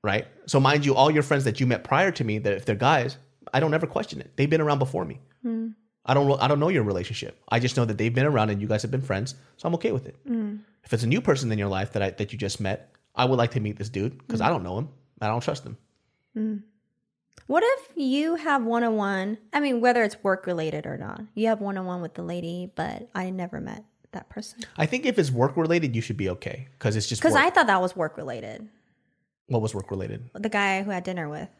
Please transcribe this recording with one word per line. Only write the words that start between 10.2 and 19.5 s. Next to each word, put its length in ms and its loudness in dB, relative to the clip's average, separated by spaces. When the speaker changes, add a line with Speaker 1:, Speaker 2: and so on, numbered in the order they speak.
Speaker 2:
Mm. 320 -4
Speaker 1:
If 80 -4
it's 80 0
a 40 0
new 140 2
person 320 0
in 60 0
your 100 0
life 240 -2
that 100 -2
I, 80 0
that 220 -6
you 60 -12
just 220 -4
met, 340 -4
I 120 2
would 100 4
like 160 4
to 80 0
meet 160 -4
this 140 -10
dude 380 -4
'cause 120 -2
Speaker 2:
Mm. 60 0
Speaker 1:
I 20 4
don't 140 0
know 160 -6
him. 100 -6
I 80 -2
don't 140 -2
trust 220 -4
him. 120 -12
Speaker 2:
Mm. 260 -4
What 180 2
if 320 0
you 400 0
have 280 0
one-on-one, 760 0